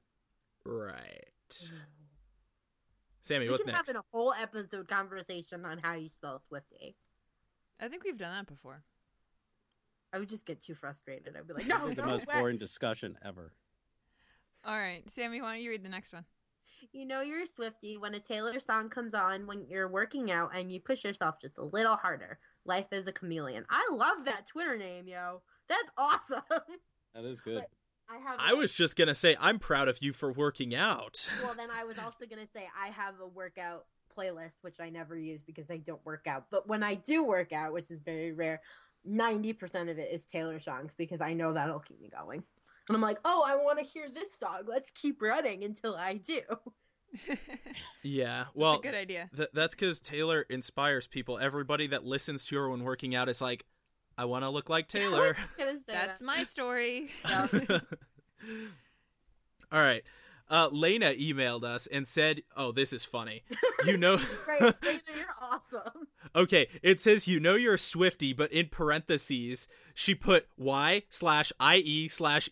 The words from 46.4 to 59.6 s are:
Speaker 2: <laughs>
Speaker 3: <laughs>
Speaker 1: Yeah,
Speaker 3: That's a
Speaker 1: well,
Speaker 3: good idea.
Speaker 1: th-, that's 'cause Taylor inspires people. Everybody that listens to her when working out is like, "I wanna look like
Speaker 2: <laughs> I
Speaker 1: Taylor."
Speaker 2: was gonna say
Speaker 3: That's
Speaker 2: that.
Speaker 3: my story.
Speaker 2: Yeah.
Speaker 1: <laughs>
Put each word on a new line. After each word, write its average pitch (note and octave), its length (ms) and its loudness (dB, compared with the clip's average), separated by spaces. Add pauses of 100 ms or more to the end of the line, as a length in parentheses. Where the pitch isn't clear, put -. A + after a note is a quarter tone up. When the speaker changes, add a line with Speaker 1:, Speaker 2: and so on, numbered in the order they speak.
Speaker 2:
<laughs> - 320 -8 (320)
Speaker 3:
<laughs> - 240 -6 (640)
Speaker 1:
Yeah, B2+ 420 -2
Speaker 3:
That's C#3+ 100 -16
a C#3+ 40 -6
Speaker 1:
well, D#3 200 6
Speaker 3:
good C4 160 -4
idea. F3+ 400 -6
Speaker 1:
th-, D3+ 180 -2
that's D#3 220 2
'cause F3+ 240 0
Taylor D#3 500 0
inspires C3 580 0
people. B2 320 -6
Everybody C#3+ 480 0
that C3+ 160 -2
listens C3+ 440 -4
to C#3+ 100 -4
her C#3 120 0
when B2 140 -4
working B2+ 320 -2
out B2+ 140 2
is A#2+ 120 0
like, B2 240 -2 (520)
"I B2 80 -2
wanna B2+ 240 0
look C#3+ 200 -4
like D#3+ 160 4
Speaker 2:
<laughs> - 100 -10
I - 40 2
Speaker 1:
Taylor." F#3+ 280 4 (100)
Speaker 2:
was G3 80 -6 (120)
gonna C#4 160 -2
say C#4+ 140 -8
Speaker 3:
That's F#3+ 320 -2
Speaker 2:
that. B3 60 -12
Speaker 3:
my D#4 180 0
story. B3 640 -4 (180)
Speaker 2:
Yeah. F#3+ 260 2
Speaker 1:
<laughs> G#3 260 2 (1900)